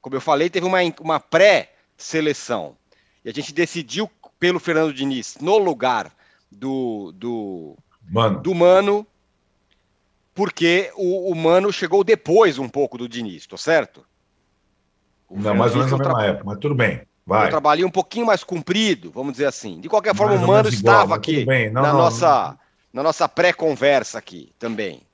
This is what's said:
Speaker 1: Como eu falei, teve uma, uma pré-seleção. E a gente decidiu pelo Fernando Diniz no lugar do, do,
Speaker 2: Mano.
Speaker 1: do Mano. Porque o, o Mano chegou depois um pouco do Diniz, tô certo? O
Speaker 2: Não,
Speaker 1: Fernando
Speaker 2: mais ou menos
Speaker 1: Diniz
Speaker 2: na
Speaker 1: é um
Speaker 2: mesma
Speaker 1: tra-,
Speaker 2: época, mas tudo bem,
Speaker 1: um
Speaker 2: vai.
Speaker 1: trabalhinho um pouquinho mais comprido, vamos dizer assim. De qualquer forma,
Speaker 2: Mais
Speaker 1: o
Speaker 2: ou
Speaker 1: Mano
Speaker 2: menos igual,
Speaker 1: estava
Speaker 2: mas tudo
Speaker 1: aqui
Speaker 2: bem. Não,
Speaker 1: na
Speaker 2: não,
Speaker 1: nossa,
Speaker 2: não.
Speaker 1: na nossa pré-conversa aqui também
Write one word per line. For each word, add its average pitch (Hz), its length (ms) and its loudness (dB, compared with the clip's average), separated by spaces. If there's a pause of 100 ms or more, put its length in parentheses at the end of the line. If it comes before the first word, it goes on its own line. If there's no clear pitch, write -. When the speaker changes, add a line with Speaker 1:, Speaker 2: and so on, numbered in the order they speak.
Speaker 1:
Como 135 160 -8
eu 127 40 -4
falei, 156 280 0
teve 175 160 -4
uma, 185 140 0 (200)
uma 160 220 -4
pré-seleção. 151 1500 0 (480)
E 120 60 -12
a 110 40 -14
gente 143 200 -10
decidiu 165 580 -4 (260)
pelo 175 220 0
Fernando 160 340 -2
Diniz 131 460 -6
no 180 180 0
lugar 127 540 -2 (400)
do, 110 640 -8
do, 95 640 -10 (340)
Speaker 2:
Mano. 113 300 0
Speaker 1:
do 185 120 -2
Mano. 196 540 4 (1300)
Porque 175 560 0
o, 185 380 -2
o - 20 -2
Mano 175 340 4
chegou 190 320 0
depois 185 560 4
um 131 120 -8
pouco 135 280 -4
do 120 120 -10
Diniz, 110 360 -10
tô 92 120 -20
certo? 147 480 -2 (1200)
O 92 80 -20
Speaker 2:
Não, 101 80 -6
Speaker 1:
Fernando 101 140 0
Speaker 2:
mais 117 160 4
ou 120 60 0
menos 135 120 0
Speaker 1:
Diniz - 0 -
Speaker 2:
na - 0 -
Speaker 1:
é 139 40 2
um - 20 -2
Speaker 2:
mesma 135 160 0
Speaker 1:
tra-, 107 160 0
Speaker 2:
época, - 160 -4
mas 101 140 -8
tudo 147 160 -4
bem, 113 200 0
Speaker 1:
um - 80 -16 (220)
Speaker 2:
vai. 107 240 2
Speaker 1:
trabalhinho 151 400 0
um - 20 -6
pouquinho 214 340 0
mais 208 160 2
comprido, 175 680 -4
vamos 135 220 -8
dizer 139 140 -2
assim. 95 340 -8
De 160 80 -14
qualquer 208 260 0
forma, 208 200 2
Speaker 2:
Mais 185 60 0
Speaker 1:
o 180 40 0
Speaker 2:
ou 190 80 6
Speaker 1:
Mano 214 100 6
Speaker 2:
menos 208 160 0
igual, 196 160 6
Speaker 1:
estava 196 140 4
Speaker 2:
mas 165 160 -2
tudo 156 100 0
Speaker 1:
aqui 127 100 0
Speaker 2:
bem. 120 240 0
Não, 120 120 -2
Speaker 1:
na 147 100 2
Speaker 2:
não, 143 60 2
Speaker 1:
nossa, 123 500 2
Speaker 2:
não. 65 100 -14 (360)
Speaker 1:
na 131 100 -6
nossa 156 240 0
pré-conversa 143 880 0
aqui 85 400 -18
também 107 440 -8 (120)